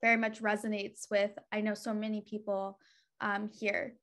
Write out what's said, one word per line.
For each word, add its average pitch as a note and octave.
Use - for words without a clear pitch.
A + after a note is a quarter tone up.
very A3+
much A3
resonates G#3+
with, G#3
I G#3+
know, G#3+
so G#3+
many G#3+
people, G3+
um, G#3
here. G3+